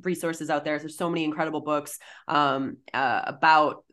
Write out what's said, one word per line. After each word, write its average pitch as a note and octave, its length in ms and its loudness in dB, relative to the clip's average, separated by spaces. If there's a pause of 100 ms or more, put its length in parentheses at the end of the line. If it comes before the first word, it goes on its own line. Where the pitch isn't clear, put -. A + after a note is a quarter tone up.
resources E3 480 -4
out D3+ 120 0
there. D3+ 140 -2
There's D#3 180 -10
so F3 140 -2
many E3+ 140 -2
incredible D#3 380 -2
books, D3 360 -4 (300)
um, C3+ 500 0 (160)
uh, A#2+ 300 0
about, D#3 680 4